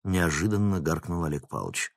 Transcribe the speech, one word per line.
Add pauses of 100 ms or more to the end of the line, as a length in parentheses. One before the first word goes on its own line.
неожиданно
гаркнул
Олег
Павлович.